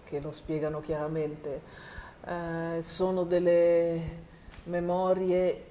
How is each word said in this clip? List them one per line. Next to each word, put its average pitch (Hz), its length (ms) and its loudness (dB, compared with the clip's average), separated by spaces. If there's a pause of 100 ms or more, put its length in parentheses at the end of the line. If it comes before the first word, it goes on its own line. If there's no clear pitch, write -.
che 147 160 -6
lo 143 140 -8
spiegano 151 480 -4
chiaramente. 151 800 -4 (640)
Eh, 165 580 -4
sono 185 400 0
delle 170 800 4 (640)
memorie 180 1040 2